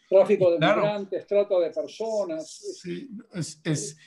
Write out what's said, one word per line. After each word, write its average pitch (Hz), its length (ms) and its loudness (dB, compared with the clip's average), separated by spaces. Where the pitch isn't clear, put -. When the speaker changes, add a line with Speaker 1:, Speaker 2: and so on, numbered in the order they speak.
Speaker 1:
Tráfico 190 400 4
Speaker 2:
Y 170 40 4
Speaker 1:
de 165 60 0
Speaker 2:
claro, 196 240 4
Speaker 1:
migrantes, 202 440 -4
trata 202 340 2
de 170 100 0
personas. 196 800 -6
Speaker 2:
sí, 175 280 -12
es, - 280 -10
es, - 440 -6